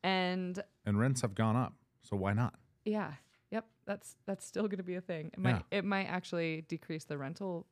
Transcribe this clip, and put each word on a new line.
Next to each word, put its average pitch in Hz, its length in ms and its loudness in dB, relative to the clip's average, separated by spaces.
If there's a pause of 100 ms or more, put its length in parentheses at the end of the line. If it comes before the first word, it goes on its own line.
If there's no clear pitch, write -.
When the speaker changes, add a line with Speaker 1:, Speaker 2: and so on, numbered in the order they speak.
Speaker 1:
And 185 580 2 (240)
Speaker 2:
And - 140 4
rents 131 220 4
have 101 120 0
gone 110 220 4
up, 120 180 0 (300)
so - 120 -4
why 98 180 4
not? 113 200 2 (320)
Speaker 1:
Yeah. 208 280 0 (360)
Yep. 220 160 -6 (220)
That's, - 300 -8 (100)
that's 196 180 -4
still 208 220 -2
gonna 190 160 -2
be 180 120 -4
a 180 60 -4
thing. 165 320 -6
It - 60 -12
might, 185 100 4 (220)
Speaker 2:
Yeah. 202 80 2
Speaker 1:
it 180 60 -2
might 196 200 2
actually 165 640 -2
decrease 160 380 -6
the 147 120 -4
rental 170 540 -6